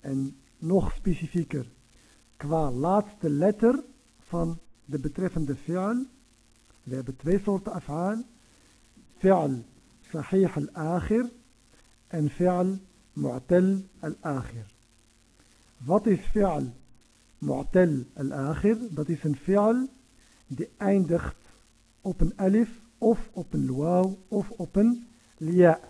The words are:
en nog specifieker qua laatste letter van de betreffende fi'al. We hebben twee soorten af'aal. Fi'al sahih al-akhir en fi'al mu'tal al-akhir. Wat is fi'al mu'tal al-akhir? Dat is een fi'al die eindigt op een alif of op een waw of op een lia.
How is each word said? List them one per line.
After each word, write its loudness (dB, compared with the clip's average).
en -6
nog 2
specifieker -4
qua -2
laatste 0
letter 2
van -6
de -8
betreffende -4
fi'al. -4
We -10
hebben -8
twee 0
soorten -4
af'aal. -6
Fi'al 2
sahih 0
al-akhir -2
en -2
fi'al 0
mu'tal 2
al-akhir. -8
Wat 0
is 4
fi'al 0
mu'tal 0
al-akhir? 0
Dat -6
is -4
een 0
fi'al 2
die -8
eindigt 0
op -4
een 4
alif 2
of 2
op -10
een -2
waw 0
of -4
op -6
een 2
lia. 6